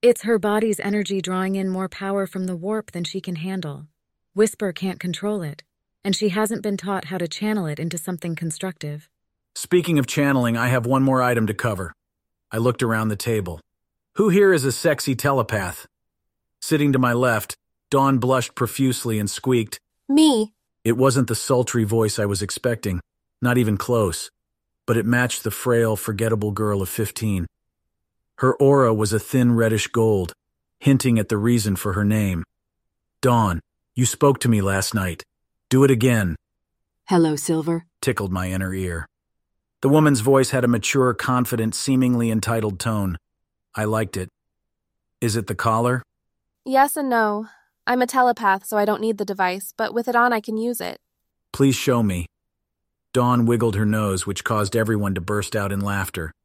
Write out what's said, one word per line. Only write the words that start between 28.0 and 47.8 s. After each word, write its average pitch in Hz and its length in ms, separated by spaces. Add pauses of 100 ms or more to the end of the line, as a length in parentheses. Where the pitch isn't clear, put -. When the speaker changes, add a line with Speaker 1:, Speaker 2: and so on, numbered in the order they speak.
Speaker 2:
Her 131 180
aura 139 360
was 107 220
a 110 60
thin 123 320
reddish 113 380
gold, 107 440 (460)
hinting 131 400
at 101 100
the 107 80
reason 107 380
for 95 180
her 104 100
name. 101 400 (800)
"Dawn, 110 380 (340)
you 123 140
spoke 139 320
to 123 100
me 110 100
last 98 360
night. 92 280 (460)
Do 131 140
it 135 80
again." 113 440 (720)
Speaker 4:
"Hello, 165 300
Silver," 165 500 (160)
Speaker 2:
tickled 104 300
my 92 180
inner 92 240
ear. 90 320 (760)
The 135 80
woman's 147 320
voice 131 280
had 127 140
a 123 40
mature, 120 460
confident, 123 640
seemingly 123 560
entitled 107 480
tone. 101 400 (560)
I 107 80
liked 107 340
it. 92 120 (880)
"Is 110 160
it 113 100
the 107 80
collar?" 117 480 (640)
Speaker 3:
"Yes 269 320
and 285 100
no. 220 420 (380)